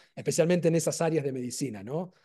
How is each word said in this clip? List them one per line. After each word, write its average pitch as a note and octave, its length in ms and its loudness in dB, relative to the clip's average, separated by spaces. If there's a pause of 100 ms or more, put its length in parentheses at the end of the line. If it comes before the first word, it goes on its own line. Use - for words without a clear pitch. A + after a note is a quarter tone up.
(160)
especialmente E3 540 2
en E3 60 6
esas D#3 260 0
áreas D#3+ 220 0
de C#3 80 -4
medicina, B2 520 -6
¿no? D#3+ 300 -6 (120)